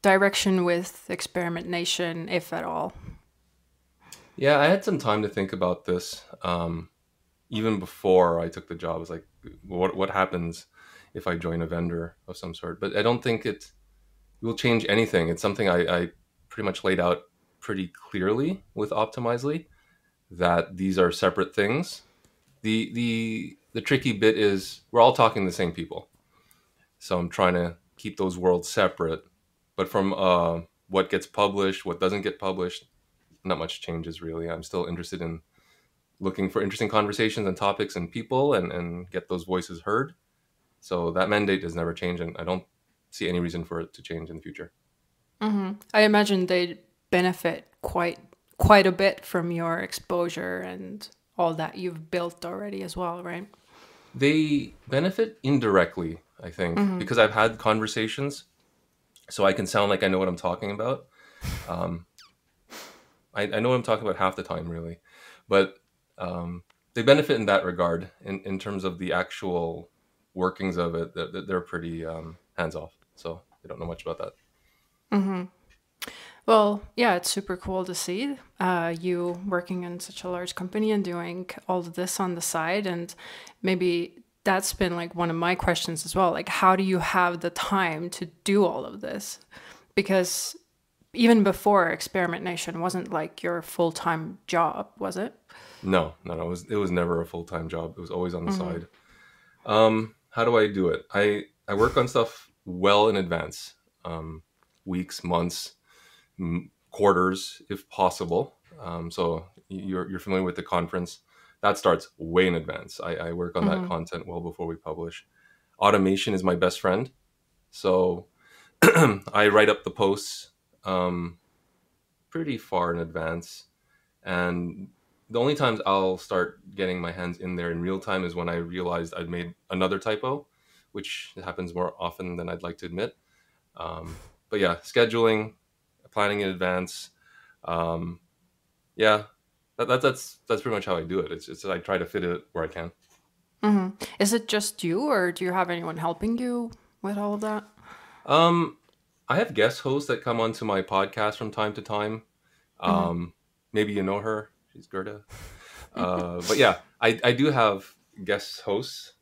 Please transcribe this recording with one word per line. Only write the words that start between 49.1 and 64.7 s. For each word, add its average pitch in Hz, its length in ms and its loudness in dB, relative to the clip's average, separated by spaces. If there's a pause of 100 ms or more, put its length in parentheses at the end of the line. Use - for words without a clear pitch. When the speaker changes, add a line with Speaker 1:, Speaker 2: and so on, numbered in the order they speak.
Speaker 1:
from 175 280 -4
your 165 260 -2
exposure 175 800 -4
and 185 480 -12 (300)
all 165 160 2
that 160 240 -6
you've 170 320 -8
built 175 340 -4
already 190 380 -8
as 185 140 -10
well, 175 260 -6
right? 175 240 -10 (680)
Speaker 2:
They 147 600 2 (140)
benefit 190 560 0
indirectly, 95 720 4 (240)
I 87 80 -12
think, 87 280 -2
Speaker 1:
Mm-hmm. 196 200 2
Speaker 2:
because 113 180 -2
I've 107 160 8
had 113 260 4
conversations, 110 840 -2 (840)
so 98 160 2
I 98 60 6
can 95 160 -2
sound 101 220 4
like 95 120 0
I 98 60 4
know 95 100 2
what 95 80 2
I'm 90 100 0
talking 92 360 -4
about. 117 340 -4 (600)
Um, 87 380 -6 (1300)
I, 104 80 -2
I 104 180 -2
know 117 80 2
what 127 80 4
I'm 120 60 0
talking 113 240 0
about 92 120 -2
half 92 180 0
the 92 60 -6
time, 85 260 -8
really. 82 300 -10 (500)